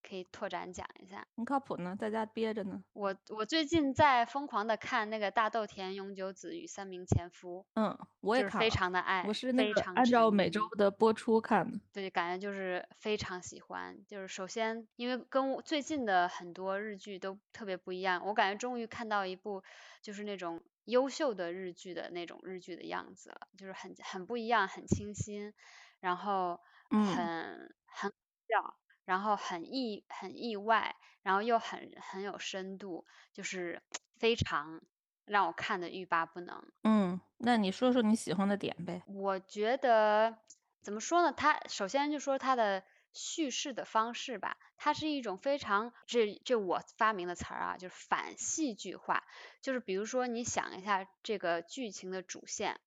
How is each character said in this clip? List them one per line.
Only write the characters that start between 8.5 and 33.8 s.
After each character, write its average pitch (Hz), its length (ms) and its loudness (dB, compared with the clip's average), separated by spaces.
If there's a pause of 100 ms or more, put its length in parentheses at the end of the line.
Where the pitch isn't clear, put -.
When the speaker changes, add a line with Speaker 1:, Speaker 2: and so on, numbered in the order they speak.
Speaker 1:
就 - 20 -8
是 214 60 -2
非 220 120 4
常 180 220 0
的 180 80 2
爱， 185 260 0
Speaker 2:
我 208 60 0
是 247 200 -2
那 240 140 6
个 214 80 0
Speaker 1:
非 208 80 4
常 - 40 -2
沉 180 80 -4
迷。 - 40 4
Speaker 2:
按 254 60 8
照 233 260 8
每 190 180 6
周 202 120 0 (160)
的 202 120 6
播 220 240 6
出 220 280 4
看 202 280 2
的。 - 120 -6 (120)
Speaker 1:
对， 196 160 -6
感 180 300 0
觉 202 80 -6
就 202 60 -4
是 185 340 -4 (120)
非 214 180 -2
常 180 260 -6
喜 - 180 -14
欢。 185 460 -10
就 208 140 -12
是 190 80 -10
首 190 180 -8
先， 226 480 -4
因 240 140 -6
为 254 100 -2
跟 269 320 0
我 285 120 -4
最 294 200 0
近 277 240 -2
的 180 220 4
很 175 240 -8
多 190 280 -4
日 214 160 -8
剧 196 220 -12
都 196 180 -6 (160)
特 - 120 -12
别 185 120 -4
不 185 160 -10
一 185 100 -4
样， 180 220 0
我 196 80 -2
感 208 200 4
觉 208 40 -4
终 247 220 -4
于 226 80 -4
看 226 220 -8
到 202 180 2
一 185 80 -6
部 190 300 -8 (360)
就 214 120 -14
是 202 100 -10
那 208 140 -6
种 170 260 -8 (220)
优 247 240 4
秀 254 260 0
的 175 180 -4
日 180 200 -8
剧 175 220 -12
的 - 160 -6
那 175 160 -8
种 - 160 -16
日 185 180 -10
剧 175 160 -12
的 - 60 -14
样 175 320 -8
子 - 160 -20
了， - 260 -16
就 190 100 -16
是 190 60 -12
很， 185 300 -12
很 185 240 -8
不 233 100 -4
一 226 120 -4
样， 214 180 4
很 - 200 -10
清 202 280 -2
新， 208 400 -8 (460)
然 180 160 0
后 185 440 -2 (300)
很， 214 80 6
Speaker 2:
嗯。 165 760 0 (100)
Speaker 1:
很 - 260 -6
搞 - 60 -20 (320)
笑， 202 280 0 (280)
然 185 160 0
后 208 160 2
很 175 360 -6
意-， 240 380 -4
很 - 320 -10
意 220 140 -4
外， 208 400 2 (260)
然 190 140 2
后 202 60 4
又 233 180 4
很， - 400 -10
很 196 220 -8
有 202 180 -6
深 190 380 -6
度， 190 280 -10 (260)
就 196 120 -12
是 175 360 -6 (360)